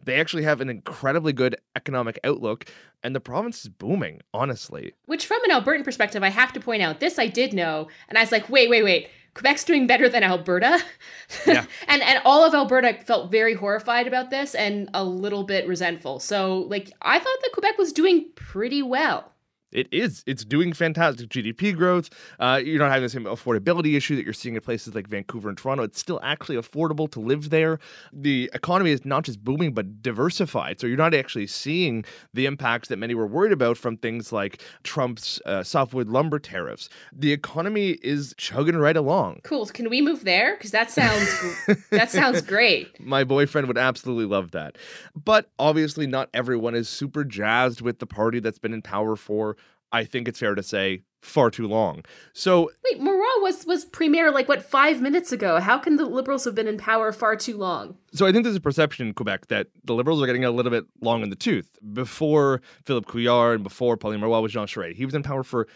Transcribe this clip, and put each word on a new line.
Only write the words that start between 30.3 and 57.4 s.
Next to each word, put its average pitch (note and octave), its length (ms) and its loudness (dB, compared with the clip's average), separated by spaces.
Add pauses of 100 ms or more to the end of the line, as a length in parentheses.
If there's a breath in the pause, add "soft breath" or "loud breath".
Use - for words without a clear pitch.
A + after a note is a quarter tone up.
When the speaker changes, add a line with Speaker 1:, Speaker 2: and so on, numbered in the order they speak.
Speaker 1:
So B2+ 60 -4
you're A#2+ 100 -2
not D#3+ 180 2
actually B2 320 -2
seeing C#3+ 580 -4 (300 loud breath)
the C3 120 0
impacts C3+ 420 -4
that A#2+ 80 -6
many A2+ 180 -4
were A2+ 120 -2
worried F3 260 2
about A#2+ 240 2
from A2+ 220 -6
things A2+ 340 -8
like G2+ 300 -4 (200 loud breath)
Trump's, - 640 -6
uh, F#2+ 180 -4
softwood B2+ 460 -2
lumber D3 300 0
tariffs. E2+ 500 -10 (240 loud breath)
The C#3+ 200 0
economy F#3 720 -2
is C#3+ 360 -4
chugging D#3+ 400 0
right D#3 180 6
along. D3 480 0
Speaker 2:
Cool. B3+ 220 -4
Can A3+ 240 -6
we B3+ 100 2
move D4 240 0
there? G#3 320 2
'Cause G#3+ 140 -14
that A3+ 200 0
sounds G#3+ 380 2 (100)
gr-, F3 340 -2 (180)
Speaker 1:
<laughs> - 0 -
Speaker 2:
that A3 200 4
sounds F#3 300 2
great. F#3+ 580 0
Speaker 1:
My C3+ 260 0
boyfriend C#3 440 2
would A#2+ 100 -2
absolutely B2 460 0
love G2 280 -2
that. D2+ 260 -10 (360 loud breath)
But G#3+ 440 2
obviously D3+ 480 0
not C3 260 -2
everyone A#2+ 420 -2
is A#2 140 -4
super C#3+ 360 -6
jazzed A#2 580 0
with A#2 160 -2
the A2 80 -10
party A2+ 340 -2
that's G#2+ 180 -4
been A2 140 -6
in A2+ 80 -8
power G#2+ 360 -2
for, G#2+ 400 -4 (360 soft breath)
I A#2 120 0
think A#2+ 240 -6
it's A2+ 100 -8
fair G#2 160 0
to G2+ 80 -4
say, F#2+ 400 -2 (180)
far B2 300 4
too A2+ 160 -6
long. G2 380 0 (280 loud breath)
So F3+ 380 2 (140)
Speaker 2:
Wait, B4 160 0
Marois G4 420 2
was, F#4 240 -2
was E4+ 180 -2
premier, D#4+ 460 2
like, C4+ 180 2
what, C#4+ 140 2
five C#4 400 2
minutes D4+ 300 0
ago? F#3+ 260 2
How G3 180 2
can D4+ 200 2
the D4+ 80 2
Liberals C4 400 -2
have A#3 100 -4
been A3 140 -2
in G#3+ 100 -4
power A3 340 0
far A3 240 0
too A3 200 -8